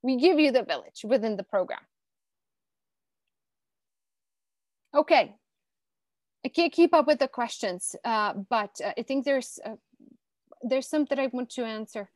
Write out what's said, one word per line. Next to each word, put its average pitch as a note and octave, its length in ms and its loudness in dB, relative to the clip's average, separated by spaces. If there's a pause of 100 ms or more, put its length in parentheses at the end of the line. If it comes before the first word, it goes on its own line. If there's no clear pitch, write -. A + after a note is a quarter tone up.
We B3+ 140 0
give D4+ 220 6
you D4 140 6
the A#3+ 100 4
village - 420 -8
within A3 320 0
the G3 60 -8
program. - 380 -4 (3250)
Okay. C#4 420 4 (1080)
I C4 40 -4
can't E4 240 0
keep E4+ 220 6
up D4+ 120 6
with D4 120 4
the C4+ 100 0
questions, G#3+ 680 -6 (100)
uh, G#3+ 280 -2
but, G#3 500 -4
uh, G3+ 140 -4
I A#3+ 60 -6
think C4+ 220 -4
there's, C#4 400 -4
uh, A3 120 -12 (880)
there's C4 260 -2
some D4+ 220 0
that C4+ 80 0
I C4+ 80 0
want B3+ 240 -6
to B3 140 -6
answer. A3 520 -10